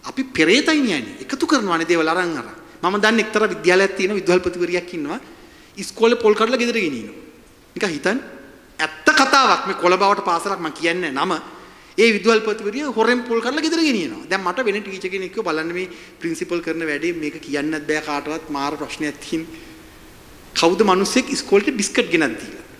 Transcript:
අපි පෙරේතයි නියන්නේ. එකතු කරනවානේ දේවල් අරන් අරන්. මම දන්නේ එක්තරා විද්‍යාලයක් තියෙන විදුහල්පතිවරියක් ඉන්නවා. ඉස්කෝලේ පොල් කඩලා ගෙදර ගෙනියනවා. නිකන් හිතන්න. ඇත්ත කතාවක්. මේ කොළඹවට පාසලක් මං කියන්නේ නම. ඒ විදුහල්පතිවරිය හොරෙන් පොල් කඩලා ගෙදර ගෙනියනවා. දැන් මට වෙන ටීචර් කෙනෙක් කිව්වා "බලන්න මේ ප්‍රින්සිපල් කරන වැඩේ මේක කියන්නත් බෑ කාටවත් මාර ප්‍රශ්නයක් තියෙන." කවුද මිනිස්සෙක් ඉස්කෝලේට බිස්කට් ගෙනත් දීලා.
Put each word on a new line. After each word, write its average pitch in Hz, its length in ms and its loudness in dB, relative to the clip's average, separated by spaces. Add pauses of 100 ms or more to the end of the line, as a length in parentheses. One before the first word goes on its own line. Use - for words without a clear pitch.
අපි - 200 -6
පෙරේතයි 262 560 2
නියන්නේ. 165 400 -2
එකතු 277 260 -4
කරනවානේ 180 420 0
දේවල් 165 200 4
අරන් 170 280 0
අරන්. 117 140 -8 (280)
මම 185 220 0
දන්නේ 214 240 4
එක්තරා 214 240 0
විද්‍යාලයක් 180 480 4
තියෙන 196 180 0
විදුහල්පතිවරියක් 180 800 0
ඉන්නවා. 160 260 -6 (560)
ඉස්කෝලේ 226 440 0
පොල් 214 140 4
කඩලා 226 240 2
ගෙදර 240 180 0
ගෙනියනවා. 139 420 -4 (520)
නිකන් 185 200 -4
හිතන්න. 180 280 -2 (600)
ඇත්ත - 300 -2
කතාවක්. 269 580 4
මේ 190 140 -4
කොළඹවට 196 440 4
පාසලක් 180 360 -2
මං 156 120 -6
කියන්නේ 165 400 -2
නම. 156 200 0 (680)
ඒ 226 140 8
විදුහල්පතිවරිය 220 800 0
හොරෙන් 240 320 2
පොල් 233 180 -2
කඩලා 262 220 -2
ගෙදර 320 180 0
ගෙනියනවා. 190 480 -2
දැන් 190 140 0
මට 175 220 -2
වෙන 196 180 -2
ටීචර් 185 280 -10
කෙනෙක් 185 220 -6
කිව්වා 180 220 -4
"බලන්න 160 180 -4
මේ 180 160 -6 (280)
ප්‍රින්සිපල් 165 440 -4
කරන 165 220 -6
වැඩේ 156 300 -4
මේක 156 280 -8
කියන්නත් 147 460 -4
බෑ 151 160 -2
කාටවත් 151 480 -6
මාර 147 260 -4
ප්‍රශ්නයක් 147 440 -8
තියෙන." 160 260 -6 (1080)
කවුද 170 280 4
මිනිස්සෙක් 196 480 2
ඉස්කෝලේට 214 460 2
බිස්කට් - 340 -2
ගෙනත් 151 280 2
දීලා. - 260 -16 (160)